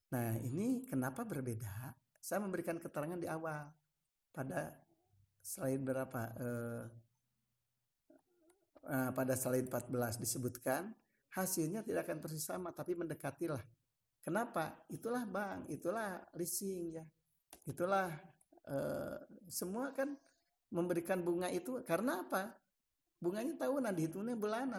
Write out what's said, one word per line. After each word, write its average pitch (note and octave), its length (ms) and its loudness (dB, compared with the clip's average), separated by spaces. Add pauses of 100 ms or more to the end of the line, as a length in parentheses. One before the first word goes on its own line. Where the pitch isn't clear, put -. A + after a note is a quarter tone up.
(120)
Nah, A#2 240 2
ini G3 480 2
kenapa C3 400 0
berbeda? A#2+ 720 -4 (240)
Saya G3 240 0
memberikan F3 320 0
keterangan E3 400 -2
di E3+ 80 -2
awal. D#3 480 -2 (560)
Pada D3+ 480 -4 (640)
slide C3+ 400 2
berapa? C3 400 0 (160)
Eh, A#2 480 -2 (2000)
eh, C3 320 2
pada C3 160 4
slide B2+ 320 4
empat B2+ 240 -2
belas A#2+ 320 2
disebutkan, C3 720 0 (480)
hasilnya F#3 480 2
tidak E3 160 2
akan E3 160 -2
persis D#3 240 -4
sama, F3+ 320 -4
tapi D#3 160 -2
mendekatilah. D#3 720 -2 (560)
Kenapa? E3+ 720 0
Itulah A#3+ 320 0
bank, F#3+ 480 -2
itulah F#3 480 -2 (160)
leasing E3+ 640 -2
ya. D#3+ 40 -10 (600)
Itulah, F#3 480 2 (560)
eh, D3 480 0 (320)
semua G3+ 480 -2
kan C#4 160 2 (560)
memberikan F3 560 2
bunga F3 240 4
itu F#3 320 0
karena B3+ 480 2
apa? G#3 240 0 (640)
Bunganya G#3+ 400 0
tahunan, B3+ 400 2
dihitungnya F3+ 400 0
bulanan, A3 420 0